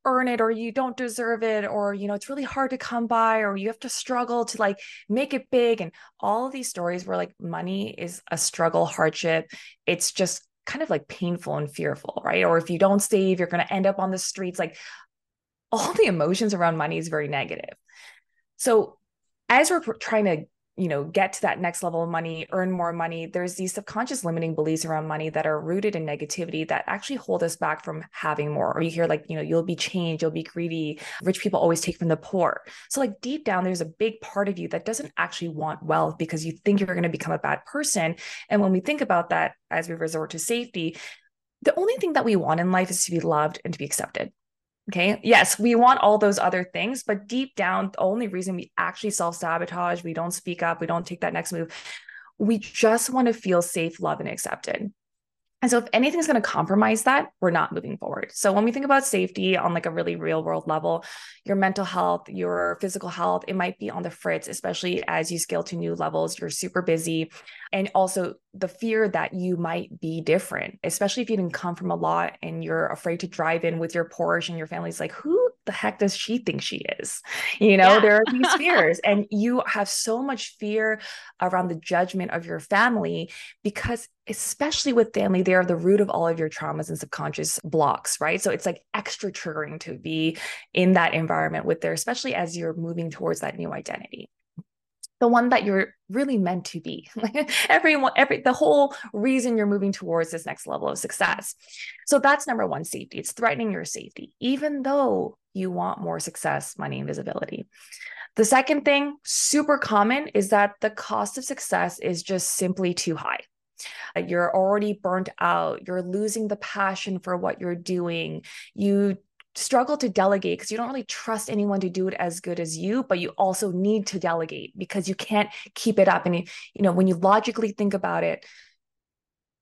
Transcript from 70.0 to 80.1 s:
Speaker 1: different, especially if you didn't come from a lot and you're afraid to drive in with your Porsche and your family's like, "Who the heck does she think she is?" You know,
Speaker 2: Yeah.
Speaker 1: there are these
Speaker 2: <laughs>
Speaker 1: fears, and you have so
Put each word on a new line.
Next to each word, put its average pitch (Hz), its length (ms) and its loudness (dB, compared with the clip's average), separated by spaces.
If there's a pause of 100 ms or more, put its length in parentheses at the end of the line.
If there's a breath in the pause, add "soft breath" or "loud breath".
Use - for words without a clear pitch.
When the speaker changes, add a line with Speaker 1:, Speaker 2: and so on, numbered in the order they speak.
Speaker 1:
different, - 640 0
especially 202 400 -2
if 208 60 -4
you 226 60 2
didn't 180 180 0
come 175 220 -6
from 180 160 -4
a 170 40 0
lot 165 460 0
and 165 220 -8
you're 160 240 0
afraid 170 320 -4
to 180 80 -6
drive 165 380 0
in 165 140 0
with 165 140 -4
your 165 160 -2
Porsche 170 400 -2
and 170 80 -8
your 160 80 -8
family's 170 340 -8
like, 156 120 -6
"Who 453 400 0 (160)
the 208 40 -2
heck 208 280 -4
does 202 180 2
she 233 220 -4
think - 240 -4
she - 140 -6 (220)
is?" - 220 -10 (380 loud breath)
You 202 180 8
know, 190 180 12
Speaker 2:
Yeah. 220 40 8
Speaker 1:
there 208 160 8
are 220 160 6
these 254 220 4
Speaker 2:
<laughs> 381 40 4
Speaker 1:
fears, 214 420 4
and 202 300 2
you 233 380 2
have 208 200 -2
so 233 360 -2